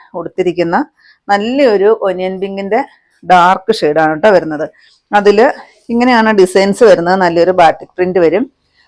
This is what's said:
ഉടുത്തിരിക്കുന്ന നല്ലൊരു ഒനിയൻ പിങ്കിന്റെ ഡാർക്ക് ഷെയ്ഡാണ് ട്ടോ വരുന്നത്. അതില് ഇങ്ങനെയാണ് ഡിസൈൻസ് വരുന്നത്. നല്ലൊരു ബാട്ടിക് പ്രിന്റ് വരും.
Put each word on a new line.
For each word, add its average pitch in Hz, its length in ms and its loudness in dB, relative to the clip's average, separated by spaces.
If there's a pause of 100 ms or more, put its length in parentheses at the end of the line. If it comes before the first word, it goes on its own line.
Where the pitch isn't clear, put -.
(200)
ഉടുത്തിരിക്കുന്ന 175 580 -4 (540)
നല്ലൊരു 214 580 0 (200)
ഒനിയൻ 185 340 -6
പിങ്കിന്റെ 196 360 -6 (500)
ഡാർക്ക് 185 480 2
ഷെയ്ഡാണ് 156 440 0
ട്ടോ 220 120 4
വരുന്നത്. 156 300 -2 (540)
അതില് 202 260 2 (480)
ഇങ്ങനെയാണ് 233 380 0 (100)
ഡിസൈൻസ് 196 480 0
വരുന്നത്. 175 340 2
നല്ലൊരു 170 380 0
ബാട്ടിക് 160 360 0
പ്രിന്റ് 180 280 -2
വരും. 175 200 0 (440)